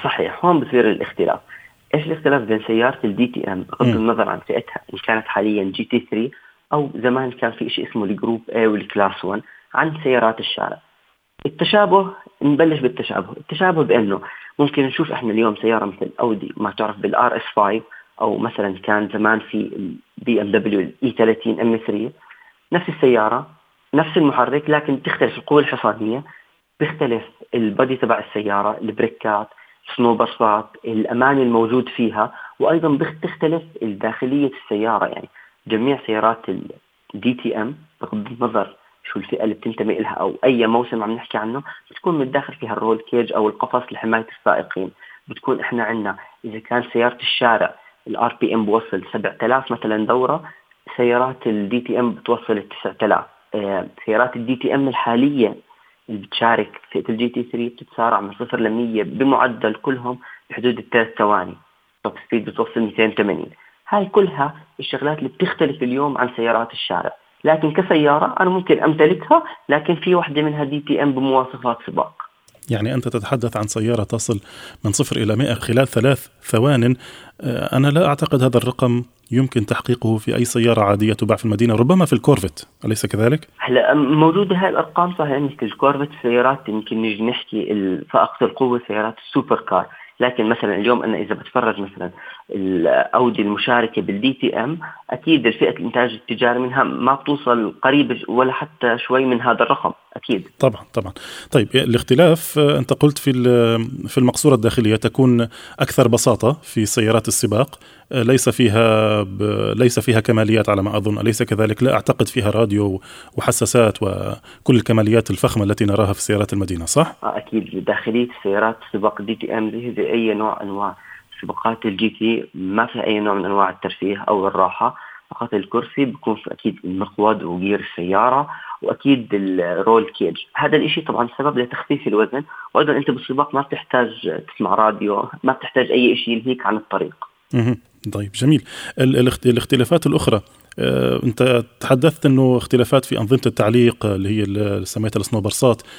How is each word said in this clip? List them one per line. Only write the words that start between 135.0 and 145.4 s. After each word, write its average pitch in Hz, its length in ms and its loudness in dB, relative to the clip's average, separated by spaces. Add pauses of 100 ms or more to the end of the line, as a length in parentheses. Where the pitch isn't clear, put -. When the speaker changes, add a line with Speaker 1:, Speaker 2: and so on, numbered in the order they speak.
Speaker 1:
ما 131 100 2
بتحتاج - 380 -2
أي 123 220 4
إشي 117 180 -4
يلهيك 123 340 -4
عن 104 120 0
الطريق. 87 380 -6 (380)
Speaker 2:
مهم. 120 240 2 (360)
طيب، 101 180 -6
جميل. 139 320 2 (360)
ال-، 131 180 4
الاخت-، 123 280 2
الاختلافات 123 640 2
الأخرى، 135 340 2 (380)
آه، 64 440 0
أنت 123 400 2 (160)
تحدثت 135 460 2
أنه 131 320 4
اختلافات 127 480 2
في - 140 -4
أنظمة 113 260 2
التعليق، 117 600 2
آه، 101 100 0
اللي 98 140 -2
هي 107 140 0
ال-، 98 140 -4
اللي 101 280 -2
سميتها 110 340 -2
السنوبرسات، 110 640 0 (180)